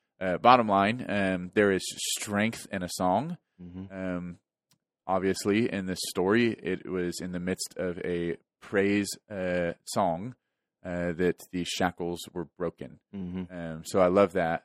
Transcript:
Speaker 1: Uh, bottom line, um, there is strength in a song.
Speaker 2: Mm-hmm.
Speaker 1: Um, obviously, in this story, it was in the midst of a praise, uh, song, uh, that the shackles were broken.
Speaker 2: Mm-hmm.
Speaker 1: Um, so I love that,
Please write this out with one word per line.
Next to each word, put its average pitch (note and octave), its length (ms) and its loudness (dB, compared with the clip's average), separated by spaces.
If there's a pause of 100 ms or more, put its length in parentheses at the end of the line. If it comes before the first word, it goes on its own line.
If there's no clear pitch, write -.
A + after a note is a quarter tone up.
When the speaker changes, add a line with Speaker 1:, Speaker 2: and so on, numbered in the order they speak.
(200)
Speaker 1:
Uh, F#2 160 0
bottom A#2 320 8
line, G2+ 400 4
um, F#2+ 460 0
there G2+ 180 6
is F#2 100 2 (360)
strength G#2+ 520 -2
in F#2+ 120 -4
a F2+ 80 -6
song. A2+ 480 0 (220)
Speaker 2:
Mm-hmm. F#2 360 -12
Speaker 1:
Um, F2+ 420 -6 (680)
obviously, F#2+ 640 2
in F#2+ 140 -4
this F#2 220 -6
story, A2 440 2 (100)
it F#2 240 -4
was F2 360 -4
in F2+ 100 -8
the F2+ 80 -6
midst F#2 380 -6
of F2+ 260 -4
a E2+ 320 -2 (240)
praise, G2+ 480 2 (220)
uh, F2+ 420 -2 (140)
song, G2 480 -2 (500)
uh, F2 280 -4
that F2 280 0 (100)
the F2+ 140 -4
shackles F2 560 -4 (140)
were F2 100 -6 (140)
broken. E2+ 420 -8 (140)
Speaker 2:
Mm-hmm. F2+ 420 -8
Speaker 1:
Um, E2 300 -8
so G2 140 2
I F2+ 80 8
love F#2 260 6
that, E2 300 0